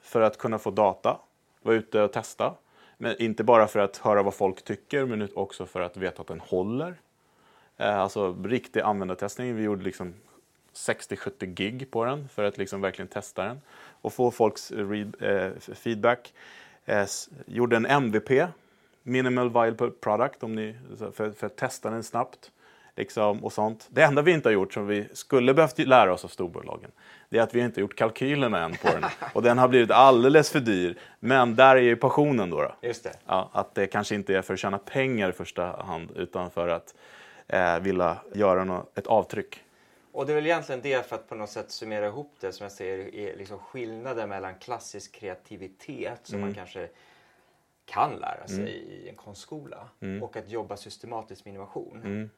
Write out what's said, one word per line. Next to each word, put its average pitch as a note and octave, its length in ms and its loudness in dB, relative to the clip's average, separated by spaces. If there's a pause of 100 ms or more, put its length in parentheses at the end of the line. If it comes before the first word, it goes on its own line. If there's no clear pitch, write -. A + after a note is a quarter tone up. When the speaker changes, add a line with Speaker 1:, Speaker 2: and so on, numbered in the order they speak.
Speaker 1:
för - 180 -2
att G#2+ 180 4
kunna A2 200 -4
få G#2 120 -6
data. G2 480 0 (440)
Vara A2+ 140 4
ute G#2+ 260 0
och G2+ 100 2
testa. A#2+ 420 -4 (440)
Men A2+ 240 -4
inte A2 220 0
bara A2+ 220 10
för G#2+ 140 0
att G2 160 0
höra G#2 260 4
vad G2 120 0
folk F#2+ 300 -2
tycker, C3+ 400 -4
men A2 180 -4
ut-, G2 140 -8
också F#2+ 300 -8
för - 140 -8
att F2 160 -6
veta F#2 260 -6
att - 60 -14
den E2 120 -10
håller. A#2+ 540 -4 (840)
Eh, G#2 220 0
alltså F#2+ 460 -2
riktig A2 360 -2
användartestning. G2+ 760 -4
Vi A2 60 -4
gjorde G2+ 220 -4
liksom F2+ 300 -8 (580)
sextio, - 440 -6
sjuttio - 300 -10
gig G#2+ 440 -6
på A2+ 140 -2
den C#3 240 -6
för G#2 160 -4
att G2+ 140 -2
liksom G2 220 -6
verkligen F#2+ 280 -4
testa - 360 -8
den. B2+ 160 -8 (400)
Och G#2+ 120 -6
få B2 180 2
folks - 420 0
read-, G#2 500 -6
eh, G2 340 -2
f-, - 220 -18
feedback. A#2 560 -2 (500)
Eh, G#2 160 0
s-, - 280 -6 (180)
gjorde A#2 300 2
en A#2 100 2
M C3+ 260 2
V G#2+ 80 2
P. C#3 260 2 (560)
Minimal B2 480 0
viable A2+ 400 2
product, A2+ 520 -2
om A2+ 120 -8
ni, G#2+ 220 -8 (220)
så, G2+ 140 -10
för, G#2+ 180 -4
för G#2 160 -10
att G2+ 100 -10
testa - 340 -6
den A2+ 120 -6
snabbt. - 480 -6 (480)
Liksom, G#2 460 0
och A2 80 -6
sånt. A2 380 -4
Det C#3+ 120 4
enda D3 200 6
vi F3 100 6
inte C#3+ 160 2
har G#2+ 60 6
gjort G2 200 2
som G#2 120 -4
vi G#2 260 -2
skulle C3 420 4
behövt D#3 240 4
lära B2+ 340 8
oss F2 120 -2
av F2 40 -12
storbolagen, - 600 -10 (380)
det A2+ 100 2
är A#2 40 6
att A2+ 120 0
vi A#2+ 60 4
inte A#2 200 -2
har - 20 2
gjort G2+ 140 -4
kalkylerna A#2 680 0
än D#2+ 80 -6
på - 160 -2
den. - 160 0 (160)
Speaker 2:
<laughs> - 120 -10
Speaker 1:
Och G#2+ 100 0
den A#2+ 160 6
har B2+ 100 8
blivit A#2+ 220 6
alldeles C3 600 8
för D3+ 100 2
dyr. F2+ 380 0 (220)
Men A#2+ 340 4
där C3 220 10
är B2+ 40 8
ju A#2+ 160 6
passionen B2+ 540 2
då, D2 120 -2
då. - 180 -4
Speaker 2:
Just A#2 240 -8
det. D#2+ 80 -8 (140)
Speaker 1:
Ja, F#2+ 260 0
att G2+ 220 -4
det G2 120 2
kanske G#2 280 -2
inte G2 220 0
är - 60 2
för G2 120 -4
att F#2 60 -6
tjäna G2+ 180 -2
pengar B2+ 500 -2
i F2+ 40 -2
första F2 340 -6 (160)
hand, E2+ 340 -10
utan F2+ 340 -6
för E2+ 180 -4
att, E2 260 -4 (540)
eh, F2 300 2
vilja F2+ 380 0 (180)
göra F#2+ 300 4
nå-, F2+ 300 -6
ett - 120 -8
avtryck. G#2+ 560 -2 (500)
Speaker 2:
Och C3+ 140 -6
det D3 60 -4
är - 20 0
väl D3+ 120 -2
egentligen D3+ 360 -2
det, C3 260 -2
för A2 80 -8
att - 120 -14
på A#2 60 -12
något G#2+ 160 -10
sätt G#2+ 200 -10
summera G#2+ 360 -6
ihop - 340 -8
det, F#2+ 120 -8
som G2+ 120 -14
jag G2 80 -14
säger, F#2+ 420 -10
är G2+ 220 -10
liksom G2 220 -16
skillnaden A2+ 720 -10
mellan F#2+ 260 -10
klassisk - 600 -14
kreativitet G#2 1080 -12
som - 140 -14
Speaker 1:
Mm. G2+ 120 -6
Speaker 2:
man G2+ 60 -8
kanske F2+ 340 -14 (1000)
kan A#2+ 280 -2
lära - 300 -10
sig G2 100 -10
Speaker 1:
Mm. G2+ 120 -6
Speaker 2:
i F#2 400 -14
en G2 80 -20
konstskola C#3 600 -18 (240)
Speaker 1:
Mm. G2+ 220 -8
Speaker 2:
och A2+ 140 -12
att G#2 140 -12
jobba G#2 260 -8
systematiskt A2 680 -14
med G2+ 100 -18
innovation. - 500 -14
Speaker 1:
Mm. G#2+ 340 -6